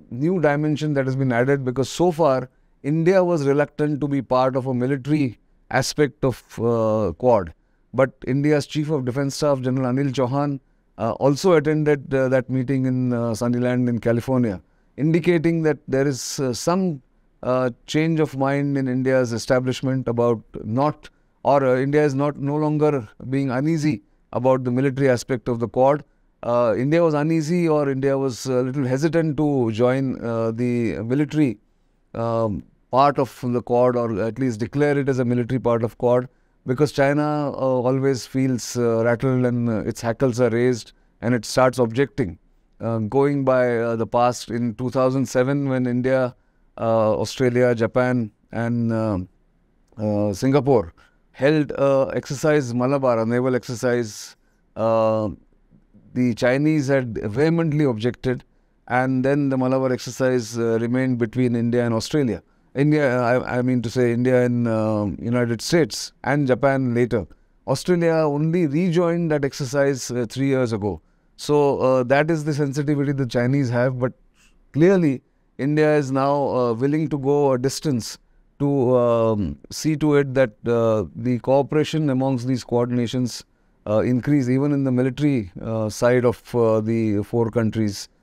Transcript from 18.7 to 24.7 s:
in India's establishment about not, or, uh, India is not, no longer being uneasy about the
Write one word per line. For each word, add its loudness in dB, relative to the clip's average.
in -2
India's 0
establishment -2
about 0
not, -2
or, 4
uh, 2
India 2
is 2
not, -2
no -4
longer 0
being -2
uneasy -2
about 2
the -2